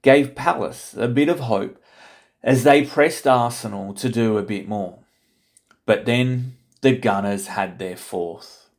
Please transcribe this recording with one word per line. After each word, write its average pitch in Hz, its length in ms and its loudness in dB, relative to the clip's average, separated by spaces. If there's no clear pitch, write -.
gave 135 360 4
Palace - 600 -4
a 117 120 -2
bit 139 200 2
of 170 120 0
hope 104 420 -4
as 127 200 2
they 143 240 6
pressed 151 400 0
Arsenal 117 680 0
to 127 140 -4
do 113 300 0
a 101 40 -2
bit 98 260 -8
more. 101 320 -8
But 110 220 0
then 127 500 0
the 131 160 4
Gunners 101 520 -2
had 95 300 -6
their 92 180 -10
fourth. - 720 -12